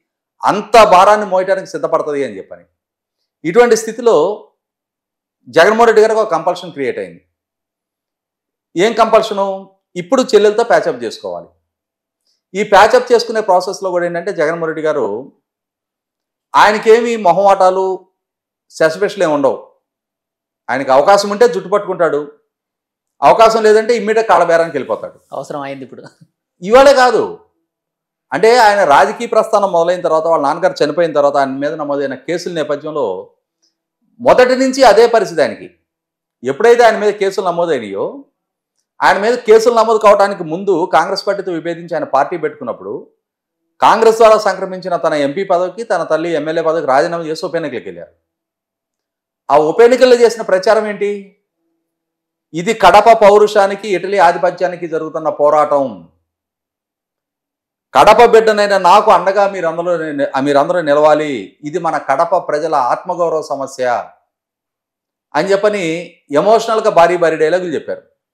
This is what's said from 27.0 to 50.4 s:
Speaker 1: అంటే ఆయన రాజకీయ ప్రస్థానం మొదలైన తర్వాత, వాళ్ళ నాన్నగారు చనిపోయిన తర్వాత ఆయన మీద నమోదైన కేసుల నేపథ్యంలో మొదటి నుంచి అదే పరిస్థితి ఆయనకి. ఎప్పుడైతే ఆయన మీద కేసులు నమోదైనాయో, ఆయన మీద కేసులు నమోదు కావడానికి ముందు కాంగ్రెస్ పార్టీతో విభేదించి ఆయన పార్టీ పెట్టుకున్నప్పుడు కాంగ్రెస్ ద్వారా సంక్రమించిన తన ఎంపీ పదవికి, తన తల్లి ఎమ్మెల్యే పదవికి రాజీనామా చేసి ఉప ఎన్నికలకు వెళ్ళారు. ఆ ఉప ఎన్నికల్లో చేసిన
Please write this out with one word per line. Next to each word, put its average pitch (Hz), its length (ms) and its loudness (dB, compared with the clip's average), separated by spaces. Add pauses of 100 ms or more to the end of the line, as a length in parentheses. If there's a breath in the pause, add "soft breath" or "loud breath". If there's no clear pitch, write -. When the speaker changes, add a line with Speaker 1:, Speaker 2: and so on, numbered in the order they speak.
Speaker 1:
అంటే 220 240 4
ఆయన 202 260 4
రాజకీయ 180 440 2
ప్రస్థానం 208 440 0
మొదలైన 175 300 0
తర్వాత, 160 260 -2
వాళ్ళ 160 160 0
నాన్నగారు 165 400 -2
చనిపోయిన 156 300 -2
తర్వాత 143 220 0
ఆయన 139 140 0
మీద 143 240 -6
నమోదైన 143 420 -6
కేసుల 170 360 -8
నేపథ్యంలో 147 540 -6 (1120)
మొదటి 247 360 2
నుంచి 262 280 0
అదే 226 240 6
పరిస్థితి 175 340 0
ఆయనకి. 92 280 -6 (760)
ఎప్పుడైతే 233 400 2
ఆయన 214 140 4
మీద 208 160 -2
కేసులు 196 320 -4
నమోదైనాయో, 170 800 -6 (760)
ఆయన 175 160 2
మీద 214 160 -2
కేసులు 226 400 2
నమోదు 226 240 2
కావడానికి 202 460 2
ముందు 175 500 -4
కాంగ్రెస్ 185 340 -2
పార్టీతో 190 240 -6
విభేదించి 170 420 -10
ఆయన 151 100 -6
పార్టీ 139 340 -4
పెట్టుకున్నప్పుడు 135 560 -10 (880)
కాంగ్రెస్ 220 360 4
ద్వారా 220 200 6
సంక్రమించిన 185 580 -6
తన 165 180 -4
ఎంపీ 143 300 -4
పదవికి, 185 400 -4
తన 180 200 -4
తల్లి 156 260 -4
ఎమ్మెల్యే 160 340 -4
పదవికి 160 240 -2
రాజీనామా 165 360 0
చేసి 156 220 -10
ఉప 165 100 -8
ఎన్నికలకు 139 300 -8
వెళ్ళారు. 85 280 -16 (1400)
ఆ 143 60 4
ఉప 160 240 2
ఎన్నికల్లో 247 340 6
చేసిన 226 260 0